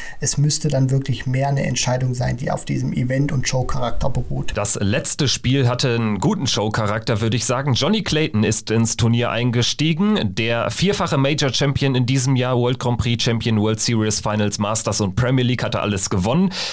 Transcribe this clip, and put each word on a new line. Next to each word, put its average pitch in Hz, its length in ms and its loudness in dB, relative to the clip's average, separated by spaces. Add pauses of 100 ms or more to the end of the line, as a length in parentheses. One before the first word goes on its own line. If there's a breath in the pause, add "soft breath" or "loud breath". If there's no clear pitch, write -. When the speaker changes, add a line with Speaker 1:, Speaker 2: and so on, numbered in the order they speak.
(200 loud breath)
Speaker 1:
Es - 180 -2
müsste 147 300 0
dann 135 220 2
wirklich 131 360 -2
mehr 131 220 0
eine 139 160 0
Entscheidung 127 500 0
sein, 123 220 -2
die 127 140 -6
auf - 140 -4
diesem 131 280 -2
Event- 131 400 0
und 135 160 0
Showcharakter 127 600 2
beruht. 135 440 -2
Speaker 2:
Das 104 260 -2
letzte 120 480 0
Spiel 131 400 2
hatte 123 260 0
einen 110 240 0
guten 175 280 0
Showcharakter, 107 760 0
würde 113 160 0
ich - 80 -2
sagen. 131 300 0
Johnny 180 280 0
Clayton 151 420 0
ist - 260 0
ins 113 260 2
Turnier 117 340 2
eingestiegen. 123 1040 0
Der 117 360 0
vierfache 180 460 0
Major-Champion 139 800 0
in 127 120 2
diesem 131 300 2
Jahr, 123 220 0
World 123 200 0
Grand 120 200 0
Prix 117 240 0
Champion, 113 380 2
World 110 200 0
Series 110 400 0
Finals, 104 380 -2
Masters 107 420 -2
und 95 160 0
Premier 127 280 2
League, 123 200 0
hatte 101 160 -2
alles 98 300 -2
gewonnen. 131 420 2 (200 loud breath)